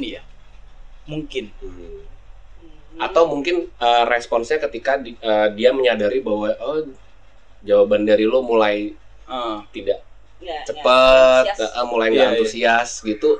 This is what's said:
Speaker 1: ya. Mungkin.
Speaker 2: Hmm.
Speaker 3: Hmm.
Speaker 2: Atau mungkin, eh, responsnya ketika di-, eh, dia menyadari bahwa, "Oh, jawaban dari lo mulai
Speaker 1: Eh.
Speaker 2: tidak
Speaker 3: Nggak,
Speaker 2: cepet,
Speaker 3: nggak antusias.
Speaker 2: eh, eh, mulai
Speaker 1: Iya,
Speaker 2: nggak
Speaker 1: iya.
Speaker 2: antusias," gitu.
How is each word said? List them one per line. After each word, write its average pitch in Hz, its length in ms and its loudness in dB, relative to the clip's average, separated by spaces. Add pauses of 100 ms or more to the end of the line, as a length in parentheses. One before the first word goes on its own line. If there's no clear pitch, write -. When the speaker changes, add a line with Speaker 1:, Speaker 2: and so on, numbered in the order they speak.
Speaker 1:
ya. 110 220 -10 (840)
Mungkin. 147 380 -10 (100)
Speaker 2:
Hmm. - 160 -16
Speaker 3:
Hmm. - 1300 -20
Speaker 2:
Atau - 280 0
mungkin, 147 280 -4 (120)
eh, 120 360 0
responsnya 120 560 -2
ketika 139 380 -4
di-, 117 180 -12
eh, 107 360 0
dia 113 180 2
menyadari 123 480 0
bahwa, 107 400 -2
"Oh, 147 240 -6 (800)
jawaban 101 420 2
dari 107 220 4
lo 127 180 2
mulai 104 560 0 (260)
Speaker 1:
Eh. 120 340 -8 (120)
Speaker 2:
tidak - 320 -6 (360)
Speaker 3:
Nggak, 170 260 -12
Speaker 2:
cepet, - 180 -12 (640)
Speaker 3:
nggak 123 100 -2
antusias. - 60 -8
Speaker 2:
eh, 110 120 -4
eh, 123 140 -4
mulai 113 220 0
Speaker 1:
Iya, 113 80 2
Speaker 2:
nggak 104 80 6
Speaker 1:
iya. 107 100 2
Speaker 2:
antusias," 117 540 0 (160)
gitu. 110 240 -2 (120)